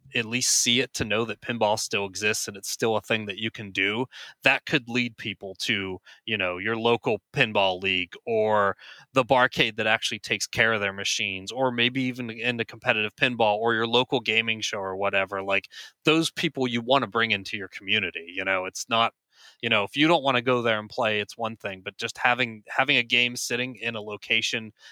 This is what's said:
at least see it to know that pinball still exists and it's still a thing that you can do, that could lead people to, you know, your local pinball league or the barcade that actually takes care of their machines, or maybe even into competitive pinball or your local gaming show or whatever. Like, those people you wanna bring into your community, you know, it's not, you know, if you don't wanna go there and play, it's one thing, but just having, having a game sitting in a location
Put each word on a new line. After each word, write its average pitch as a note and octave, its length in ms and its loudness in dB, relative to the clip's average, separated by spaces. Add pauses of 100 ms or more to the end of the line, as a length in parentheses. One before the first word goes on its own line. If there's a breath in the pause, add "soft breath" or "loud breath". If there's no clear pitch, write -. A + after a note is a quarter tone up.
(140)
at A#2+ 120 0
least A#2+ 260 0
see B2 300 4
it A#2+ 120 -2
to - 120 -4
know G#2+ 180 2
that A2+ 160 -6
pinball A2 400 0
still G2+ 260 -2
exists G2+ 440 -2
and G2+ 80 -12
it's - 120 -10
still A2+ 280 0
a G2+ 40 -2
thing G#2+ 240 -2
that G2 120 -8
you A2 120 -4
can G#2 220 -12
do, G2+ 340 0 (380 loud breath)
that C3+ 220 2
could B2 240 -2
lead A#2+ 260 -2
people G2 400 -10
to, F#2+ 440 -2 (260 loud breath)
you A2 120 -4
know, F2+ 200 -2
your G#2+ 180 -2
local A#2 460 2 (120)
pinball G2+ 480 2
league F#2 320 -2 (120)
or G#2+ 500 2 (380 loud breath)
the C3 100 4
barcade B2 540 2
that A2 100 0
actually A2 320 0
takes - 280 -4
care A2+ 260 2
of G#2+ 80 0
their G2 100 0
machines, G2 580 -4
or B2+ 220 0
maybe B2 300 0
even B2 280 -4
into A#2 360 -4
competitive A2 500 -2
pinball A#2 400 2
or A2+ 180 0
your A2+ 140 0
local B2 320 2
gaming A2 400 0
show G#2+ 200 -4
or F#2+ 180 -4
whatever. G2 440 0
Like, G2 280 -2 (340 loud breath)
those D#3+ 260 2
people C#3 380 -2
you A#2+ 140 -2
wanna B2 260 2
bring A2+ 240 0
into G2 240 -4
your G2 140 -8
community, F#2+ 580 -2
you F#2 160 -6
know, F#2+ 220 0
it's - 240 -8
not, A2+ 240 2 (480 soft breath)
you A#2 80 -2
know, G#2+ 140 4
if - 120 -6
you D3 120 4
don't D#3+ 160 6
wanna C3 180 2
go B2 200 2
there A2+ 180 2
and G#2 100 -10
play, G#2+ 300 0
it's - 180 -6
one A2+ 180 -4
thing, G2 260 -10
but G2+ 160 -10
just - 200 -8
having, A#2+ 500 -2
having C3+ 300 2
a B2 60 2
game B2 320 2
sitting B2 400 -4
in A#2 200 -6
a G#2+ 60 -6
location A2 680 -2 (200 loud breath)